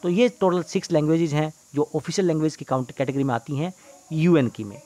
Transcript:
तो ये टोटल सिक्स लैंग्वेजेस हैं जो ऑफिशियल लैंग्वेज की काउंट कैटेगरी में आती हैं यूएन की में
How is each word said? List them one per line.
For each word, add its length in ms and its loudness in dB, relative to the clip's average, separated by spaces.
तो 60 -2
ये 200 4
टोटल 220 2
सिक्स 300 -4
लैंग्वेजेस 400 2
हैं 200 -2
जो 200 0
ऑफिशियल 340 -2
लैंग्वेज 280 0
की 80 -14
काउंट 280 -2
कैटेगरी 320 -2
में 100 0
आती 220 -6
हैं 160 -4
यूएन 360 4
की 160 -8
में 220 -14